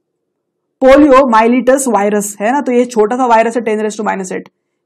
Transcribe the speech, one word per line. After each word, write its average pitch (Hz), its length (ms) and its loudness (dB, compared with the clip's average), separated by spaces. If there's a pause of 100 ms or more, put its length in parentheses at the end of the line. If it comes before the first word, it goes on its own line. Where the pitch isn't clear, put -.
(840)
poliomyelitis 262 1080 4
virus, 202 340 -2 (140)
है 214 120 -2
ना, - 80 -4
तो 254 120 -4
ये 247 140 2
छोटा 214 300 -2
सा 254 100 -2
वायरस 233 300 0
है, 247 60 -4
ten 214 220 -4
raise 214 160 -8
to 208 80 -6
minus 190 240 -8
eight। - 160 -12 (380)